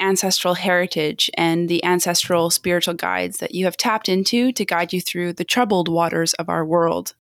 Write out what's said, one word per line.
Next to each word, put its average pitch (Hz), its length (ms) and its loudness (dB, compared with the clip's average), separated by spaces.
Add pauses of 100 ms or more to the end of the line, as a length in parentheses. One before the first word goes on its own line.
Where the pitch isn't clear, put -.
ancestral 185 540 0
heritage 180 800 0
and 170 340 2
the 170 160 0
ancestral 175 640 2
spiritual 175 440 0
guides - 440 -4
that - 160 -6
you 185 100 0
have 175 120 0
tapped 220 320 -2
into 240 420 2
to 240 140 -2
guide 170 280 -2
you 180 80 0
through 175 340 -4
the 175 100 -6
troubled 202 420 2
waters 165 480 0
of 170 140 -6
our 165 180 0
world. 170 580 0